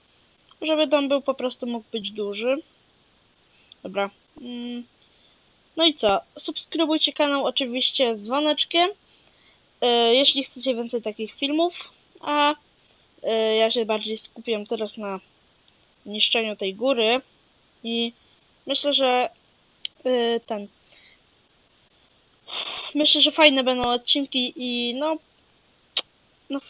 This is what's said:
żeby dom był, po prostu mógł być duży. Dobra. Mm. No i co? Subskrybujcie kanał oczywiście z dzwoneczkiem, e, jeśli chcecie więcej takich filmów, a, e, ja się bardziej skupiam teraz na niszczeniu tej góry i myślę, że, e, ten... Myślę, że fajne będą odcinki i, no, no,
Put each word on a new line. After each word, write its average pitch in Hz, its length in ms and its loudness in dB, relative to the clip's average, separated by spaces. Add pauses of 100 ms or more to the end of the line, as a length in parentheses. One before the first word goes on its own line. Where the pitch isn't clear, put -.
(600)
żeby 311 260 2
dom 277 220 2
był, 277 120 2
po 269 120 -2
prostu 254 340 -6
mógł 233 240 -6
być 202 200 -8
duży. 214 460 -4 (1300)
Dobra. 196 260 -4 (320)
Mm. 240 420 -10 (920)
No 320 100 4
i 311 80 6
co? 202 280 2 (180)
Subskrybujcie 311 760 -2
kanał 285 320 0
oczywiście 254 720 0
z 208 80 -12
dzwoneczkiem, 302 640 0 (920)
e, 233 340 4
jeśli 269 280 4
chcecie 247 320 -4
więcej 233 260 -4
takich 220 320 -8
filmów, 311 580 -2 (300)
a, 294 340 2 (680)
e, 220 320 2
ja 220 160 4
się 233 140 0
bardziej 214 320 -4
skupiam 214 480 -8
teraz 220 320 -6
na 196 220 -8 (840)
niszczeniu 214 500 -2
tej 190 180 -6
góry 233 480 0 (640)
i 233 300 -4 (520)
myślę, 277 280 -2
że, 254 360 2 (760)
e, 233 340 2
ten... 208 280 -8 (2250)
Myślę, 294 260 4
że 285 100 4
fajne 285 320 6
będą 247 260 0
odcinki 247 680 -2
i, 240 380 -4
no, 302 240 -2 (1400)
no, 277 60 -6 (100)